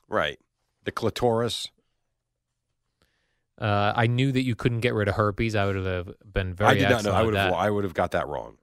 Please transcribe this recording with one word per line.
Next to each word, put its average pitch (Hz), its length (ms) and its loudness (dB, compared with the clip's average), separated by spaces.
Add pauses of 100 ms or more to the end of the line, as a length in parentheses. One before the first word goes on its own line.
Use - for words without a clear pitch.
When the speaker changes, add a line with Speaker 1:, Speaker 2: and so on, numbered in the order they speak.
Speaker 1:
Right. 76 320 -2 (440)
The 107 80 -6
clitoris. 117 800 -2 (1900)
Speaker 2:
Uh, 104 380 2
I 117 120 4
knew 127 240 2
that 131 120 0
you 123 120 -2
couldn't 117 260 -2
get 120 120 0
rid 104 140 2
of 95 80 0
herpes. 107 400 0
I 101 100 2
would 98 100 0
have 92 380 -4 (180)
been 92 220 -4
very 104 160 2
Speaker 1:
I 135 60 6
did - 80 2
not 101 60 2
know. 123 80 6
Speaker 2:
excellent 101 200 0
Speaker 1:
I - 20 4
Speaker 2:
at 113 60 4
Speaker 1:
would 107 100 0
have, 95 160 2
Speaker 2:
that. 87 60 0
Speaker 1:
I 98 140 0
would 101 120 0
have 90 120 -4
got 90 160 0
that 78 160 0
wrong. 58 360 -10